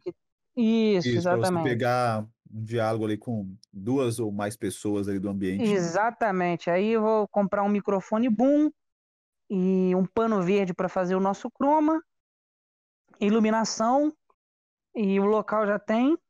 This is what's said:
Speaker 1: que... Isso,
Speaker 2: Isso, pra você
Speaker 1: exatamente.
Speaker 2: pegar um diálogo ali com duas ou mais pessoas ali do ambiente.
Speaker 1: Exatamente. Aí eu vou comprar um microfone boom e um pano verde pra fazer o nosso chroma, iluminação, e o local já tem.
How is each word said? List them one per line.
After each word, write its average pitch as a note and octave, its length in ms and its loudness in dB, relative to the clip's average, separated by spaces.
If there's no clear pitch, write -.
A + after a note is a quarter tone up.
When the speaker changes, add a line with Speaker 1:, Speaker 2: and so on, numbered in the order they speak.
Speaker 1:
que... F3 100 -10
Isso, A3 460 2
Speaker 2:
Isso, - 160 0
pra F3 140 2
você - 20 2
Speaker 1:
exatamente. - 300 0
Speaker 2:
pegar A#2+ 580 0
um A2 100 -10
diálogo A2 420 -2
ali G#2+ 120 -2
com G#2 380 -8
duas A#2 480 -2
ou A2 140 -2
mais G#2 240 -4
pessoas G2+ 500 -4
ali G2 100 -2
do G2 120 -4
ambiente. G2 340 -2
Speaker 1:
Exatamente. F#3 1040 -2
Aí F#3 220 2
eu A3+ 100 0
vou G#3+ 280 0
comprar G3+ 340 -2
um G3+ 60 0
microfone G#3 600 0
boom C#4 400 4
e F#3 460 2
um F#3 100 2
pano A3+ 360 0
verde F#3 320 0
pra F#3 160 -4
fazer F#3 260 -2
o F#3+ 60 0
nosso G3 360 -2
chroma, D#4 440 2
iluminação, A3+ 920 2
e G3 240 0
o G3 60 2
local G#3+ 420 0
já G3+ 120 0
tem. B3+ 380 0